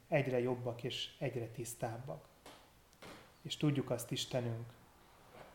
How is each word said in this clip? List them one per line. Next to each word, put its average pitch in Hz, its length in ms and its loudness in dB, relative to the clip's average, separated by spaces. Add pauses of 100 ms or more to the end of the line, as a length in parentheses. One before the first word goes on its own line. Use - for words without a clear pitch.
egyre 131 320 6
jobbak 120 420 2
és - 360 -2
egyre 123 280 0
tisztábbak. 117 840 -4 (1120)
És - 140 -6
tudjuk 135 340 4
azt, 120 200 0
Istenünk, 117 640 0 (840)